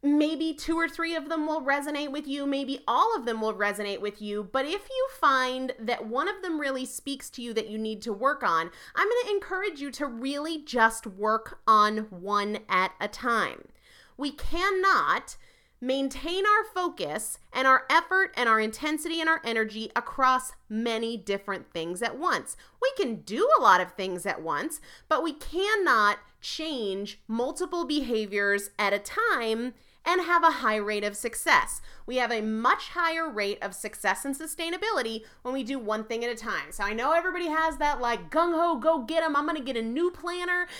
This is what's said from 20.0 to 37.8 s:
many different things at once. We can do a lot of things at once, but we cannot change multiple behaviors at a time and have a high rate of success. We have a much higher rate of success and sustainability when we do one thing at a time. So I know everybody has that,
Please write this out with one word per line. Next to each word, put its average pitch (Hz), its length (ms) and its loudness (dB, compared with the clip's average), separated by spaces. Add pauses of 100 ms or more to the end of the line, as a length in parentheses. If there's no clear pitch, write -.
many 226 480 -2
different 196 540 -6
things 170 300 -6
at 233 160 -4
once. 277 380 -2 (260)
We 539 140 2
can 262 280 -2
do 339 340 2
a - 40 4
lot 185 200 8
of 180 100 -2
things 185 340 -6
at 185 160 -4
once, 160 380 -4 (300)
but 302 120 2
we 320 120 -2
cannot 302 840 2 (200)
change 208 880 -6
multiple 330 580 -2
behaviors 214 840 0 (100)
at 202 140 4
a 202 60 0
time 240 720 0 (340)
and 359 140 4
have 339 220 4
a 330 80 8
high 220 240 2
rate 208 280 -2
of 208 140 -2
success. - 640 2 (240)
We 247 120 -2
have 240 140 0
a 226 80 0
much 220 500 0
higher 330 380 0
rate 208 360 -2
of 190 100 -6
success - 500 -2
and 277 140 -4
sustainability 320 880 -4 (160)
when 247 100 -6
we 269 120 -2
do 262 160 -4
one 220 240 -2
thing 226 200 -4
at 240 60 -2
a 240 60 -4
time. 196 360 -6
So 208 120 -6
I 202 100 -2
know 247 200 2
everybody 349 340 0
has 320 300 0
that, 294 220 0